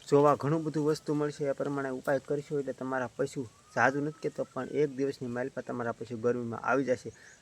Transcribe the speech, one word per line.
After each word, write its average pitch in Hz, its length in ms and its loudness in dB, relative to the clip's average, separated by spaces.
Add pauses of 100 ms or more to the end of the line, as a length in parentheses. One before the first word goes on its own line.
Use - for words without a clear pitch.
(100)
જોવા 143 240 8
ઘણું 151 300 0
બધું 151 220 0
વસ્તુ 151 280 0
મળશે. 147 300 -2
એ 139 80 0
પ્રમાણે 139 360 -2
ઉપાય 131 300 0
કરશો 147 400 -4
એટલે 135 140 -4
તમારા 131 440 -4
પશુ, 139 300 -4 (300)
જાજુ 135 240 4
નથી 151 220 -6
કહેતો, 147 220 -4
પણ 131 200 -8
એક 139 320 0
દિવસની 135 320 -4
માઇલમાં 123 380 -6
તમારા 120 260 -4
પશુ 117 240 -8
ગરમીમાં 120 440 -2
આવી 131 240 0
જશે. 123 240 -2 (340)